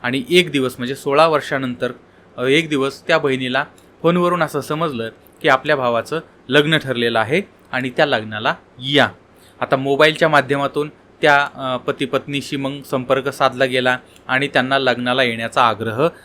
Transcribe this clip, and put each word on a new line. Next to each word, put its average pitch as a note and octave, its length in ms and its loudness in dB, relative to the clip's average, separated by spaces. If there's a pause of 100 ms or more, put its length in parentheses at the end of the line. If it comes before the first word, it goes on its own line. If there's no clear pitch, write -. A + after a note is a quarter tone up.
आणि B2+ 280 -4
एक F3 200 4
दिवस B2+ 280 0
म्हणजे B2+ 160 -6
सोळा C#3+ 320 4
वर्षानंतर, C3 680 -2 (440)
अ, B2 80 -4
एक D3+ 240 2
दिवस C#3 380 -2
त्या D#3+ 120 2
बहिणीला C3+ 460 -2 (380)
फोनवरून F3 400 2
असं D3 180 -2
समजलं C#3 500 -4 (320)
की D#3+ 60 2
आपल्या D3 280 4
भावाचं B2 440 -2 (280)
लग्न D3 300 2
ठरलेलं A#2+ 400 -2
आहे C3 240 0 (300)
आणि B2+ 180 -4
त्या D3+ 160 0
लग्नाला A2 480 -2 (240)
या. C3 300 2 (520)
आता C3+ 160 0
मोबाईलच्या D3+ 520 2
माध्यमातून C#3+ 640 0 (320)
त्या, C#3+ 320 6
अ, B2+ 220 -4
पती-पत्नीशी C#3 800 -4
मग C#3 260 -6
संपर्क C3 460 -2
साधला C3 360 0
गेला B2+ 340 0 (300)
आणि C3 200 0
त्यांना C3+ 300 0
लग्नाला B2 440 0
येण्याचा A#2 460 0
आग्रह A2 400 -2 (160)